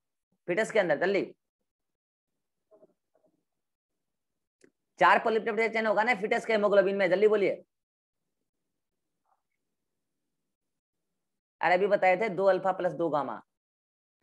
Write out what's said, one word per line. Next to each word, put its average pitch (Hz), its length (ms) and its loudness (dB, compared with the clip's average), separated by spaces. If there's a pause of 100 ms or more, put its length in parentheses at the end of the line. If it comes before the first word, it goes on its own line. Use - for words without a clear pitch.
(480)
फीटस 190 240 -2
के 220 80 0
अंदर 160 200 0
जल्दी 180 240 0 (3750)
चार 185 200 6
पॉलीपेप्टाइड 220 540 -2
चेन 220 140 -4
होगा 208 160 0
ना 247 120 0
फीटस 214 300 -4
के 226 80 -2
हीमोग्लोबिन 196 420 2
में, 196 140 0
जल्दी 196 200 2
बोलिए। 202 340 -2 (4000)
अरे 170 140 2
अभी 190 120 2
बताए 190 300 2
थे 220 140 -4
दो 180 160 -2
अल्फा 185 260 0
प्लस 180 200 -4
दो 165 160 -4
गामा, 131 320 -6 (800)